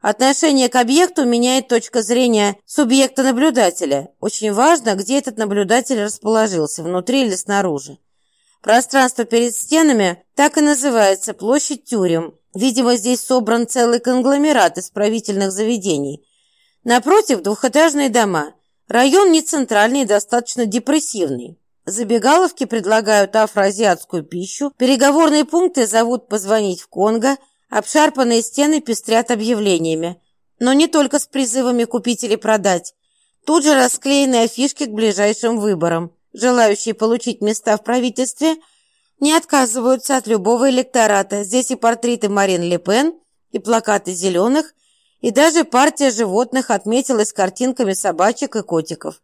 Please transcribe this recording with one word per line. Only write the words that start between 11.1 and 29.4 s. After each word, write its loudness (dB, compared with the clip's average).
площадь -2
тюрем. -2
Видимо, 0
здесь -2
собран 0
целый 0
конгломерат 2
исправительных -4
заведений. -4
Напротив, 2
двухэтажные 0
дома. -2
Район 4
не 4
центральный, 0
достаточно -2
депрессивный. -4
Забегаловки 0
предлагают 0
афроазиатскую 0
пищу, -8
переговорные 2
пункты 0
зовут -2
позвонить -2
в -20
Конго – 0
Обшарпанные 0
стены 0
пестрят -2
объявлениями. -2